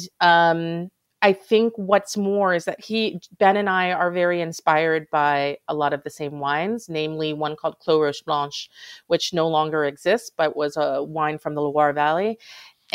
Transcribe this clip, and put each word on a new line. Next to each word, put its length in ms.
um, 680
I 100
think 440
what's 380
more 380
is 120
that 180
he, 360
Ben 180
and 120
I 220
are 200
very 280
inspired 720
by 460
a 60
lot 200
of 100
the 80
same 280
wines, 500
namely 440
one 220
called 240
Clos 220
Roche 200
Blanche, 480
which 260
no 140
longer 360
exists, 460
but 260
was 220
a 260
wine 360
from 160
the 80
Loire 300
Valley. 440